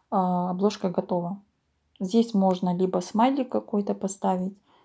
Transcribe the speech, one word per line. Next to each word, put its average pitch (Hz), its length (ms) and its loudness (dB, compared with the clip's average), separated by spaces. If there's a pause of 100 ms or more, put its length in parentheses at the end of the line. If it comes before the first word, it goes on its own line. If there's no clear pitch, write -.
(100)
а, 180 400 2
обложка 196 400 0
готова. 180 500 -4 (600)
Здесь 226 340 2
можно 185 420 2
либо 185 240 0
смайлик 254 500 0
какой-то 208 440 -2
поставить, 190 640 -4 (280)